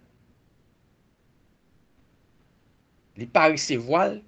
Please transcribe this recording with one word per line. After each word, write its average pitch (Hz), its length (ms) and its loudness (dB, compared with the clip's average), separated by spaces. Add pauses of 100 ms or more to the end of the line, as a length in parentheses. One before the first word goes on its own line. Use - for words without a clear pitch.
(3250)
Li 117 100 -10
pa 156 220 4
resevwa 139 580 -2
l 214 180 -8